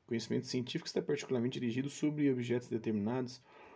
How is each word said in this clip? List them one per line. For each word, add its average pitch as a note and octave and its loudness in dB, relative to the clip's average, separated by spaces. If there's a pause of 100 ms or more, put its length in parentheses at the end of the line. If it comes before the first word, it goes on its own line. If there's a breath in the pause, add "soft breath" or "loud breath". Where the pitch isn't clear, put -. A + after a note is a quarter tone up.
O - -20
conhecimento A#2+ 0
científico B2+ -2
está - -2
particularmente C3 0
dirigido B2+ 0
sobre D3 2
objetos A#2+ 0
determinados, A#2 0 (360 loud breath)